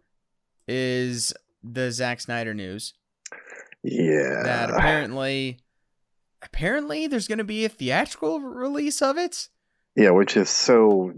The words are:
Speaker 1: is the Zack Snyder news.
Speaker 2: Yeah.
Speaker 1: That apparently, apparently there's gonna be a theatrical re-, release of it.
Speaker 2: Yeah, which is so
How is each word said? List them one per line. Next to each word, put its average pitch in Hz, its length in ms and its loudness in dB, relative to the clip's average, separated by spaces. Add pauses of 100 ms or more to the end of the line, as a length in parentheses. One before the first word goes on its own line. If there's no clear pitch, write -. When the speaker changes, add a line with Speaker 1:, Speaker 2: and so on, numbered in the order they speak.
(680)
Speaker 1:
is 127 640 -2 (320)
the 123 260 -6
Zack 120 300 -4
Snyder 117 340 -6
news. 98 400 -10 (880)
Speaker 2:
Yeah. 76 640 0
Speaker 1:
That 120 260 -2
apparently, 135 880 0 (840)
apparently 294 680 -2
there's 240 180 -2
gonna 214 160 -4
be 214 220 -4
a 220 40 0
theatrical 214 720 -2
re-, 254 280 -8
release 294 340 -2
of 277 160 2
it. 349 300 -6 (460)
Speaker 2:
Yeah, 101 160 8
which 98 280 6
is 98 100 2
so 104 680 4